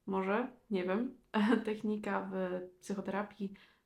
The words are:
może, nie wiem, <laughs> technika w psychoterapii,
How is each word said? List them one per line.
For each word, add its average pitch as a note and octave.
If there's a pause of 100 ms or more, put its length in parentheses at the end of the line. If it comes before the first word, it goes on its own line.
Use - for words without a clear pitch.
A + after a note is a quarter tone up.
może, G3 (220)
nie F#3
wiem, G#3+ (180)
<laughs> G#3+
technika G#3
w F3+ (200)
psychoterapii, G3 (320)